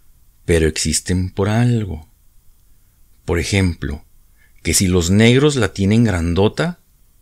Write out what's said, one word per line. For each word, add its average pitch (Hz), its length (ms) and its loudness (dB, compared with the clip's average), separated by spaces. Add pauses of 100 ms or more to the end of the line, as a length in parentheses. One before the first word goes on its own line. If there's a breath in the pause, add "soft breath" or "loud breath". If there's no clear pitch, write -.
(460)
Pero 82 220 2
existen 90 640 -4
por 101 180 -2
algo. 110 580 -2 (1160)
Por 85 140 -2
ejemplo, 82 640 -2 (560)
que 82 140 -2
si 98 120 0
los 90 220 0
negros 123 460 4
la 110 180 -2
tienen 104 300 2
grandota, 98 760 0 (440)